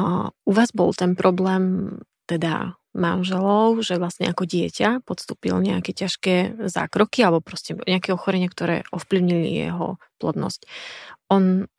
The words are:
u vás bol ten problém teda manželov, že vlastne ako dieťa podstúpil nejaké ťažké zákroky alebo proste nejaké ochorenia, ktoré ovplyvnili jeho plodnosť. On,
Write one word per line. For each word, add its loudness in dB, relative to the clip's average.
u -2
vás 4
bol 2
ten 0
problém 0
teda -2
manželov, 2
že -2
vlastne -2
ako -2
dieťa 0
podstúpil -4
nejaké -2
ťažké 0
zákroky 2
alebo 4
proste -12
nejaké -2
ochorenia, 0
ktoré -2
ovplyvnili 0
jeho -4
plodnosť. -6
On, 4